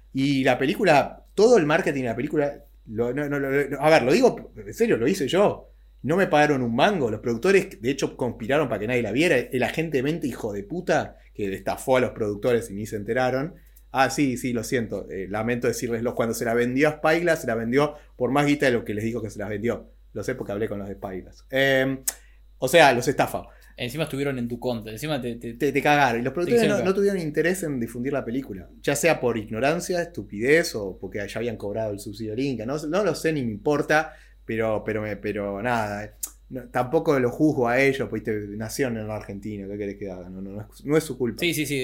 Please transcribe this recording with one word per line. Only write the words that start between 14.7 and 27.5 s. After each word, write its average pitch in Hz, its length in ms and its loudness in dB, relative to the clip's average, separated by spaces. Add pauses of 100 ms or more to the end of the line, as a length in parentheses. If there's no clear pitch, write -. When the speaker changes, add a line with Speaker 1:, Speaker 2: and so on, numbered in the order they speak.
Speaker 1:
Eh, 92 180 -8
lamento 117 380 -2
decirles, 117 360 -2 (120)
cuando 117 200 0
se 123 100 -4
la 117 100 0
vendió 123 340 2
a 143 40 0
Spyglass, 160 480 2
se 127 80 -10
la 113 80 0
vendió 131 380 2 (200)
por 123 160 -2
más 143 160 2
guita 143 200 4
de 127 60 4
lo 117 120 0
que 107 100 -4
les 104 80 -4
dijo 117 180 -4
que 104 100 -6
se - 80 -14
las 101 100 -6
vendió. 107 420 -4 (220)
Lo 104 100 -8
sé 127 140 -4
porque 104 160 -8
hablé 104 160 -4
con 104 100 -8
los 101 100 -10
de 98 60 -10
Spyglass. 95 560 -12
Em, 135 480 2 (600)
o 131 100 -2
sea, 151 240 8
los 120 160 0
estafa. 120 400 0 (280)
Speaker 2:
Encima 131 280 -6
estuvieron 139 340 -4
en 120 100 -4
tu 120 120 -8
contra. 113 320 -4
Encima 139 280 -4
te, 120 160 -6
te 117 180 -10
Speaker 1:
Te, 139 180 0
te 139 100 2
cagaron. 143 380 4
Y 123 40 -2
los 135 80 -2
Speaker 2:
te - 20 -6
Speaker 1:
productores 208 260 2
Speaker 2:
hicieron 208 180 4
Speaker 1:
no, - 40 0
Speaker 2:
cagar. 185 80 0
Speaker 1:
no 185 40 2
tuvieron 196 260 2
interés 160 440 0